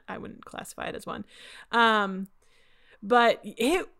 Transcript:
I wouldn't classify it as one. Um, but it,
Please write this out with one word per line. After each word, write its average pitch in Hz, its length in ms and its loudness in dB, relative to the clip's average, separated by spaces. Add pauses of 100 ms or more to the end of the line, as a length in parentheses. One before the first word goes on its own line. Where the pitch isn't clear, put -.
I - 100 -10
wouldn't - 280 -16
classify - 420 -12
it - 80 -10
as - 100 -14
one. - 200 -10 (460)
Um, 208 560 0 (760)
but 233 400 4
it, 233 440 0 (120)